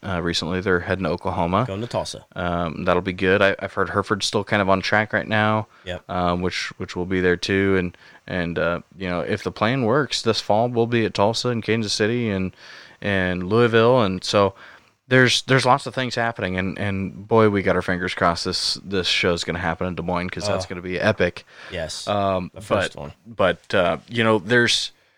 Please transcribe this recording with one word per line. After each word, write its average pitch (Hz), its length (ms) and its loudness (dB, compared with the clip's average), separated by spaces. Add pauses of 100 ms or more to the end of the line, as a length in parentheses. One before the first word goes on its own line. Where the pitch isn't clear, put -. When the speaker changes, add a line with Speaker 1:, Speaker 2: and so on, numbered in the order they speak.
Speaker 1:
uh, 90 180 -4
recently 85 400 -2
they're 92 200 2
heading 92 240 -2
to 76 40 -2
Oklahoma. 90 580 0
Speaker 2:
Going 98 140 -6
to 120 60 -6
Tulsa. - 360 -6 (120)
Speaker 1:
Um, 87 500 -4
that'll 90 160 2
be 90 120 -4
good. 95 280 2
I, 98 180 4
I've - 140 -8
heard 92 160 -2
Hereford's 101 380 -2
still 104 160 -2
kind 104 180 0
of 95 80 0
on 95 120 4
track 107 320 0
right 101 140 -2
now. 107 400 0 (180)
Speaker 2:
Yep. 90 240 -10
Speaker 1:
Um, 90 320 0
which, - 260 -4 (100)
which - 180 -10
will 90 120 -4
be 92 140 0
there 90 160 2
too. 98 400 2
And, 90 200 -2 (300)
and, 85 320 -4
uh, 85 220 0 (160)
you 92 120 -6
know, 87 120 -2
if - 220 -4
the 90 80 -4
plan 120 320 -2
works, 123 380 0
this 113 200 0
fall 113 280 2
we'll 117 160 0
be 117 200 0
at 92 100 -4
Tulsa 113 340 2
and 113 140 -4
Kansas 107 300 -2
City 113 360 0
and, 95 260 -2 (460)
and 92 480 -2
Louisville. 117 540 6
And 95 200 -2
so, 101 300 4 (540)
there's, 127 360 4
there's 131 220 2
lots 131 200 4
of 117 100 -8
things 127 200 -4
happening, 113 420 -2
and, 92 200 -2
and 98 500 -4
boy, 110 220 6
we 101 120 2
got 92 160 2
our 90 40 0
fingers 90 320 -2
crossed 85 320 2
this, - 380 -2
this 95 240 -4
show's 87 360 0
gonna 87 160 -4
happen 87 280 -2
in 87 80 -6
Des 85 80 -6
Moines, 87 260 -2
'cause 87 180 -8
that's 95 180 -2
Speaker 2:
Oh. - 40 -12
Speaker 1:
gonna 90 120 -10
be 90 180 -4
epic. 92 460 0 (260)
Speaker 2:
Yes. 82 360 -8
Speaker 1:
Um, 98 460 0
Speaker 2:
The 104 80 -16
first 101 320 -2
Speaker 1:
but, - 80 -12
Speaker 2:
one. 71 120 -12 (120)
Speaker 1:
but, 98 480 0
uh, 87 240 2 (120)
you 117 140 0
know, 110 160 4
there's, 117 520 2 (260)